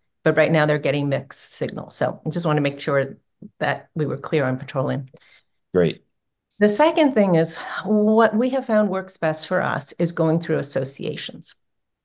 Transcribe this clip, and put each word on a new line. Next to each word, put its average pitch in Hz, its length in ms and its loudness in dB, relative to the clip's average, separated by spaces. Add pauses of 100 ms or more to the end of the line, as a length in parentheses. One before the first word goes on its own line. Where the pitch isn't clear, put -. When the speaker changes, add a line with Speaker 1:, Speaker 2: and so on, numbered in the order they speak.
(220)
Speaker 1:
But 156 140 2
right 156 160 4
now 151 140 4
they're 147 120 2
getting 143 300 0
mixed - 460 -6
signals. - 420 -8
So - 280 -2
I 160 60 -6
just 170 160 -4
wanna 151 140 2
make 139 180 -2
sure 139 400 -2 (400)
that 143 380 -4
we 156 100 -2
were 135 120 -4
clear 147 260 -2
on 131 120 0
petroleum. 131 500 -4 (680)
Speaker 2:
Great. 85 300 2 (560)
Speaker 1:
The 208 80 6
second 302 460 4
thing 190 220 4
is, 160 200 2 (300)
what 214 500 4
we 254 140 2
have 262 160 -2
found 214 240 2
works 190 260 -6
best 156 320 -4
for 180 140 0
us 131 360 -4
is 170 140 0
going 165 280 2
through 156 180 -2
associations. - 960 -8 (500)